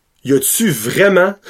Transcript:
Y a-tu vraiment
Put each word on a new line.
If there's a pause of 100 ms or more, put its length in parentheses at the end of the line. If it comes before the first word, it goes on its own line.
(240)
Y
a-tu
vraiment (140)